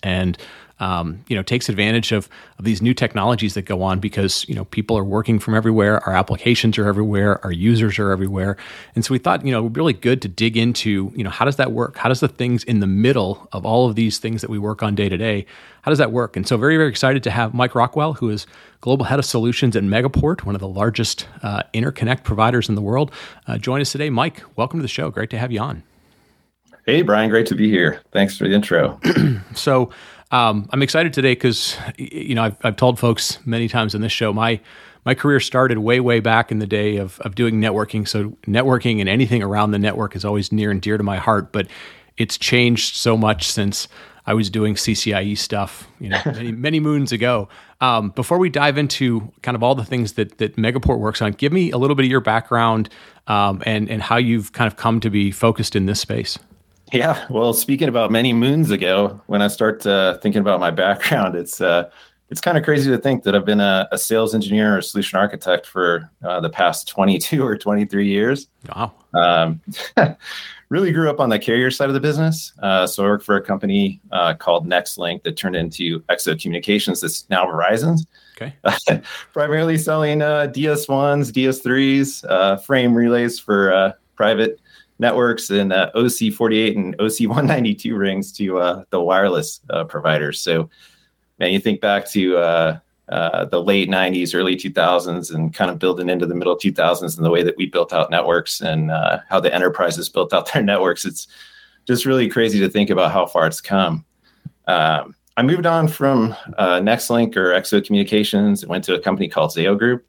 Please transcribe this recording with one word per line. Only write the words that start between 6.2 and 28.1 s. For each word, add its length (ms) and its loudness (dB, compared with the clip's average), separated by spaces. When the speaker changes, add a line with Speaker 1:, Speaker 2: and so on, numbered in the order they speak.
Speaker 1:
are 120 0
everywhere, 560 0
our 80 -4
users 480 2
are 100 0
everywhere. 460 -2
And 80 0
so 80 -2
we 60 2
thought, 280 0
you 60 0
know, 140 0
really 260 0
good 300 2
to 60 -6
dig 280 0
into, 580 0
you 80 -6
know, 80 -6
how 140 -2
does 120 2
that 140 0
work? 280 -4
How 100 -2
does 100 2
the 80 2
things 380 -2
in 160 2
the 80 0
middle 640 2
of 120 -8
all 240 4
of 60 -2
these 240 0
things 220 -6
that 100 -8
we 80 -4
work 240 -4
on 140 0
day 120 0
to 80 -2
day, 300 -2
how 100 0
does 60 4
that 120 2
work? 260 -2
And 120 -4
so 80 2
very, 200 2
very 120 4
excited 340 0
to 80 -2
have 240 -2
Mike 220 0
Rockwell, 380 0
who 160 -4
is 180 -6
Global 240 0
Head 160 0
of 40 -2
Solutions 520 0
at 80 2
Megaport, 600 0
one 120 -4
of 40 -6
the 60 -8
largest, 640 -2
uh, 180 -4
interconnect 500 -2
providers 440 2
in 60 0
the 80 -2
world, 300 -2
uh, 100 -4
join 240 -2
us 120 -2
today. 180 -4
Mike, 320 -2
welcome 240 -4
to 20 -6
the 60 -6
show. 220 -6
Great 200 -6
to 80 -6
have 140 -4
you 80 -4
on. 240 -8
Speaker 2:
Hey, 160 4
Brian, 280 4
great 160 4
to 80 -2
be 160 4
here. 300 2